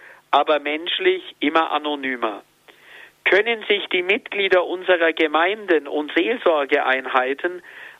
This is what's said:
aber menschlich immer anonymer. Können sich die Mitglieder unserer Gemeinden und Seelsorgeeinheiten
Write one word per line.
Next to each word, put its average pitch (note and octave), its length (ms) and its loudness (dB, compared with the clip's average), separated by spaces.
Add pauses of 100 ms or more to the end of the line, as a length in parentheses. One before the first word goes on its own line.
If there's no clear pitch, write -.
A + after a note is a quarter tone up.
(320)
aber D3 280 4
menschlich F3 640 -2 (180)
immer D#3 300 2
anonymer. C3 720 -4 (800)
Können G#3+ 440 2
sich G3+ 180 0
die F3+ 160 -2
Mitglieder F#3+ 640 0
unserer F3 460 2
Gemeinden E3 760 0
und D3 280 -4
Seelsorgeeinheiten C#3 1500 0 (380)